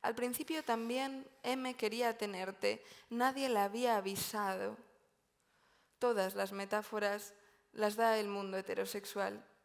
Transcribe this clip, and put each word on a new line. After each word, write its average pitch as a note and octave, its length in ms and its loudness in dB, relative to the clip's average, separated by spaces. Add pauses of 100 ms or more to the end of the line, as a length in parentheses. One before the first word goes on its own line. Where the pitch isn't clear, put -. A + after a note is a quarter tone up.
Al A3+ 100 0
principio B3 500 -4
también B3+ 600 -2 (160)
M B3+ 340 -2
quería A3+ 420 0
tenerte, G3+ 640 -2 (260)
nadie C4 400 2
la G#3+ 140 4
había A3+ 340 2
avisado". G3 800 -2 (1200)
Todas G3+ 380 2
las G3 160 -2
metáforas G3+ 840 -2 (380)
las G#3+ 240 2
da A3+ 240 6
el G#3 80 0
mundo G3 300 -2
heterosexual. F#3 840 -2 (220)